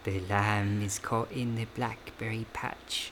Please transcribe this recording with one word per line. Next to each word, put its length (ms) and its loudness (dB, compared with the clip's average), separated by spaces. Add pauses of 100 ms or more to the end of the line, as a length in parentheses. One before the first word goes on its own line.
The 160 0
lamb 600 4
is 160 0
caught 320 0
in 260 0
the 100 0
blackberry 880 -4
patch. 580 -4